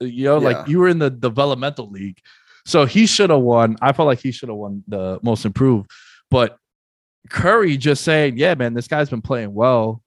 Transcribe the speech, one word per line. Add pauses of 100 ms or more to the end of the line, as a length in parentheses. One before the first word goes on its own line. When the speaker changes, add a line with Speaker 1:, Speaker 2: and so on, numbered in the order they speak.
Speaker 1:
You
know,
like,
Speaker 2:
Yeah.
Speaker 1:
you
were
in
the
developmental
league. (480)
So
he
should
have
won.
I
felt
like
he
should
have
won
the
most
improved. (420)
But (720)
Curry
just
saying,
"Yeah,
man,
this
guy's
been
playing
well,